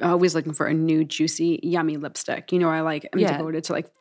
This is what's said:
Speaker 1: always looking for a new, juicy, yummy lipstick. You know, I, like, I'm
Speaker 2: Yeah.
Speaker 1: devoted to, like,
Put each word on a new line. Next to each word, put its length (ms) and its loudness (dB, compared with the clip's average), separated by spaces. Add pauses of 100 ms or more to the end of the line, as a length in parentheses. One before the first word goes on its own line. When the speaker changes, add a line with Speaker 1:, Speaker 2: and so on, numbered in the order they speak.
Speaker 1:
always 320 4
looking 180 -2
for 140 -2
a 80 0
new, 300 2
juicy, 580 0
yummy 340 0
lipstick. 540 -8
You 80 2
know, 100 4
I, 120 0
like, 320 -4
I'm 80 0
Speaker 2:
Yeah. 180 2
Speaker 1:
devoted 260 -4
to, 80 -6
like, 160 -4 (120)